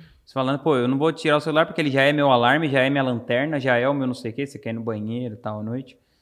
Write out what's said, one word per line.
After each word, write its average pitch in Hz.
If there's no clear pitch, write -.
Você -
falando, 135
"Pô, 147
eu 123
não 131
vou 156
tirar 156
o 147
celular 156
porque -
ele 147
já 135
é 139
meu 143
alarme, 127
já 135
é 131
minha 139
lanterna, 127
já 127
é 120
o 143
meu 139
não 127
sei 120
o -
quê", 139
você 139
quer 113
ir -
no 113
banheiro 113
e -
tal 107
à 107
noite. 123